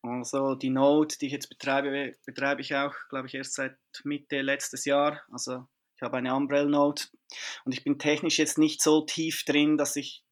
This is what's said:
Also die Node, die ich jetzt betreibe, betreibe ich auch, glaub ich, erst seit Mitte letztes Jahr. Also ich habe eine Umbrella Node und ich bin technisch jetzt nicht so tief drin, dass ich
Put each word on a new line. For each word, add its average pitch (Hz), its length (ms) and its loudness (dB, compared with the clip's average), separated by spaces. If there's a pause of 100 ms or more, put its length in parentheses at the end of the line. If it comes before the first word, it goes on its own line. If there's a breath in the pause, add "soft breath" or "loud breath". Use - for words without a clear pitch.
Also 127 520 -2
die 135 140 -4
Node, 143 500 4
die 143 80 -4
ich 131 60 -4
jetzt - 160 -8
betreibe, 139 640 -2 (120)
betreibe 135 360 -2
ich 139 140 -4
auch, 139 180 0 (160)
glaub 131 160 -6
ich, 131 80 -12
erst 135 220 -8
seit 131 220 -6 (260)
Mitte 143 380 -4
letztes 135 440 -4
Jahr. 143 360 2 (100)
Also 127 340 -8 (300)
ich - 80 -14
habe 127 140 -4
eine 127 180 0
Umbrella 143 340 2
Node 143 320 4 (640 loud breath)
und 131 80 -2
ich 131 100 -6
bin 143 160 2
technisch 151 400 0
jetzt 156 180 2
nicht 156 240 2
so 156 200 6
tief 160 440 -4
drin, 147 320 4
dass 143 180 0
ich - 360 -10